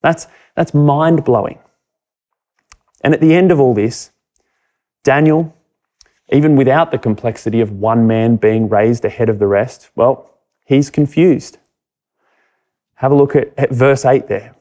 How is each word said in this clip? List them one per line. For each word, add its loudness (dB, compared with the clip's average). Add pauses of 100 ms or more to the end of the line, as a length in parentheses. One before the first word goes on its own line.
That's, -2 (280)
that's -4
mind-blowing. 0 (1400)
And 0
at -2
the 4
end 2
of 0
all 2
this, -6 (920)
Daniel, 0 (800)
even 2
without 2
the -6
complexity -4
of -2
one 0
man 0
being 0
raised 0
ahead -2
of -2
the 0
rest, -4
well, -2 (340)
he's 0
confused. -2 (1400)
Have -2
a 2
look 2
at, -2
at -2
verse 0
eight 0
there. -10